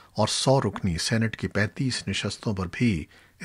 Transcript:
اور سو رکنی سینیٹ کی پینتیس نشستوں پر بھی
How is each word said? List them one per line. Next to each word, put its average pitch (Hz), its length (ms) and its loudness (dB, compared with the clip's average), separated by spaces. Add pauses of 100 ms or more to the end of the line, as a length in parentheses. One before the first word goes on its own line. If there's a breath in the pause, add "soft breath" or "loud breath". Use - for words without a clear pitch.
(140)
اور 107 140 4
سو 135 340 2
رکنی 98 360 0
سینیٹ 113 400 0
کی 98 100 -2
پینتیس 107 600 -2
نشستوں 101 460 -4
پر 92 180 -4
بھی 104 340 2 (400 soft breath)